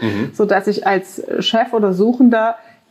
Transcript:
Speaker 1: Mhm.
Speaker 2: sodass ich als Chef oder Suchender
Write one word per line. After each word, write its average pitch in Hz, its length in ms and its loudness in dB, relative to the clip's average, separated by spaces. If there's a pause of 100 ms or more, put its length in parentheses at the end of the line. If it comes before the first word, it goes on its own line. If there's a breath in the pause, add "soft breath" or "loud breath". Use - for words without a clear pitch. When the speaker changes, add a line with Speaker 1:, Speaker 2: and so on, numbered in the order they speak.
Speaker 1:
Mhm. 202 340 -2
Speaker 2:
sodass 196 320 0
ich 208 180 -2
als 190 380 -2 (160)
Chef 233 340 0
oder 208 220 0
Suchender 233 640 2 (340 loud breath)